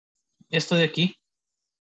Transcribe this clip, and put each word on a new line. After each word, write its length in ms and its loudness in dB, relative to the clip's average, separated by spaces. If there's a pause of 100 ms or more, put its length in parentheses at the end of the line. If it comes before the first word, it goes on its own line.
(500)
esto 260 -2
de 80 4
aquí 320 -2 (640)